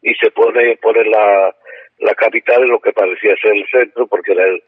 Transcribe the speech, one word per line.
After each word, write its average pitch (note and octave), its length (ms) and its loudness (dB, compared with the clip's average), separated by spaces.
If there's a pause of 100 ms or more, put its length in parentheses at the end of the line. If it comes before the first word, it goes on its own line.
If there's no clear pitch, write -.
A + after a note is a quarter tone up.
Y - 140 -4
se A2 160 -2
pone, A#2 480 0
pone A2+ 260 0
la, G2+ 500 2 (440)
la - 160 -2
capital A#2 480 0
en B2+ 80 2
lo A#2 100 0
que G#2 120 -2
parecía F#2+ 440 0
ser G#2+ 180 0
el G2+ 140 -6
centro, A#2 380 -2
porque G2 260 -4
era F#2 140 2
el F#2 220 -2